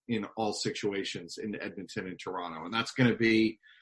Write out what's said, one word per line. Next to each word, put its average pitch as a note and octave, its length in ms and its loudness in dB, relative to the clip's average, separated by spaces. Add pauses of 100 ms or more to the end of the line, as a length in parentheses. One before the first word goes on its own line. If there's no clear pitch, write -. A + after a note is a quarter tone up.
in A2 180 0 (120)
all G#2+ 160 2
situations G2 880 -4
in G#2 140 -4
Edmonton F#2+ 520 -8
and F2+ 120 -10
Toronto. F2 460 -6
And F2+ 80 -6
that's A#2 180 0
gonna A#2+ 240 6
be, A2 440 4 (220)